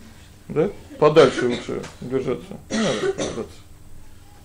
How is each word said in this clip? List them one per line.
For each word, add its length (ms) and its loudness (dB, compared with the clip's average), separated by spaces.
Да? 220 0
Подальше 480 6
лучше 340 -4
держаться. 560 -4
Не 80 -4
надо 360 0
попадаться. 420 -6